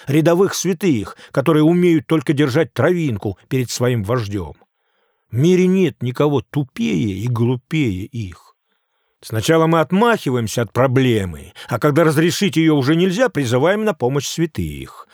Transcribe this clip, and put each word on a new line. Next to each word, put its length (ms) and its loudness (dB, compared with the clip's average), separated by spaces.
рядовых 480 2
святых, 600 -2
которые 320 2
умеют 440 4
только 260 0
держать 400 0
травинку 640 -2
перед 200 -2
своим 340 -2
вождем. 520 -4
В 60 -10
мире 320 4
нет 340 0
никого 400 0
тупее 760 -4
и 100 -6
глупее 800 -2
их. 500 -12
Сначала 460 0
мы 140 2
отмахиваемся 800 0
от 100 -4
проблемы, 840 0
а 120 -4
когда 240 2
разрешить 520 0
ее 200 4
уже 200 2
нельзя, 340 0
призываем 540 0
на 100 0
помощь 340 -2
святых. 880 -6